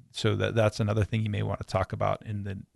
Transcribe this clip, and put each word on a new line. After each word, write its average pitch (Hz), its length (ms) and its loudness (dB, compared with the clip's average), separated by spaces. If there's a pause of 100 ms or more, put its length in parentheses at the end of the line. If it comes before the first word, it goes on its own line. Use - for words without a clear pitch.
(120)
so 104 240 2
that, 101 180 0
that's 107 240 4
another 104 240 2
thing 110 220 0
you 107 60 0
may 104 120 -2
wanna 101 240 -4
talk - 260 -2
about 104 320 -2
in 104 200 -6
the 98 140 -6 (180)